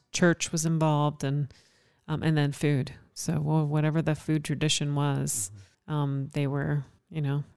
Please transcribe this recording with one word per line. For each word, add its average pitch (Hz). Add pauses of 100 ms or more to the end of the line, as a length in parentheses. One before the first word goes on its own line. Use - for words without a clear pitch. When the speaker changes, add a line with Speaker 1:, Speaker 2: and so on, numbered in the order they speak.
(140)
Speaker 1:
church -
was 160
involved 151
and, 139 (540)
um, 156
and 160
then 147
food. 147 (200)
So, 160
well, 151
whatever 156
the 156
food 156
tradition 147
was, 143 (360)
Speaker 2:
Mm-hmm. 156
Speaker 1:
um, 139
they 143
were, 143 (260)
you 160
know, 143 (140)